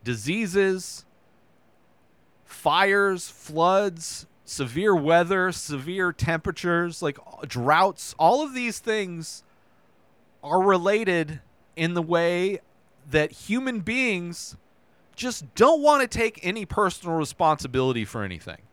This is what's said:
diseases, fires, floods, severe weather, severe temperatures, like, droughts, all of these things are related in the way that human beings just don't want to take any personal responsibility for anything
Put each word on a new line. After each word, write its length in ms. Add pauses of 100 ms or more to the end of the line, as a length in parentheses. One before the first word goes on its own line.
diseases, 1000 (1400)
fires, 840
floods, 960 (180)
severe 520
weather, 560
severe 600
temperatures, 920
like, 180 (280)
droughts, 720
all 240
of 120
these 260
things 640 (1000)
are 180
related 800 (340)
in 180
the 80
way 580 (500)
that 220
human 500
beings 760 (580)
just 400
don't 260
want 200
to 60 (100)
take 260
any 220
personal 500
responsibility 920
for 180
anything 380 (120)